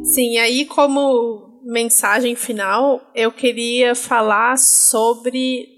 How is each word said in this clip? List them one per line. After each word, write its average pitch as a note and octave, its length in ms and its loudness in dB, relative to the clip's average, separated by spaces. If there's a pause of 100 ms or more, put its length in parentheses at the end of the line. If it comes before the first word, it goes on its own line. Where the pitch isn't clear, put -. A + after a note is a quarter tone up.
(140)
Sim, A#3 240 0
aí B3 280 0
como B3 1000 0
mensagem A#3+ 680 0
final, A#3+ 680 -2 (120)
eu A3+ 180 0
queria A#3+ 640 0
falar A#3 600 0
sobre B3 1080 0 (120)